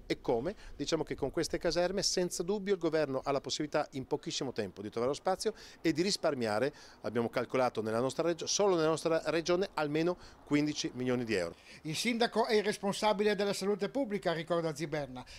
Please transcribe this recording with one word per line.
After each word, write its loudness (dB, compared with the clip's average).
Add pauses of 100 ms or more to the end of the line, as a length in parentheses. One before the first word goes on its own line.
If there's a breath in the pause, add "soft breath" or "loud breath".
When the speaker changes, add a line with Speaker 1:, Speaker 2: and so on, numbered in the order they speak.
Speaker 1:
e -2
come. 0 (180 loud breath)
Diciamo -2
che -6
con -2
queste -2
caserme 0
senza 0
dubbio 0
il 0
governo 2
ha -2
la 2
possibilità -2
in -6
pochissimo -4
tempo -4
di -6
trovare 0
lo -2
spazio -2 (300 loud breath)
e 2
di 0
risparmiare, 2 (300 loud breath)
abbiamo 0
calcolato 0
nella 0
nostra 0
regio-, 0
solo 4
nella 4
nostra 2
regione, 2
almeno 2 (280 loud breath)
quindici 2
milioni 0
di 0
euro. 0 (280 loud breath)
Speaker 2:
Il -6
sindaco 0
è 0
il 4
responsabile 0
della 0
salute -2
pubblica, 0
ricorda 0
Ziberna, -6 (140 loud breath)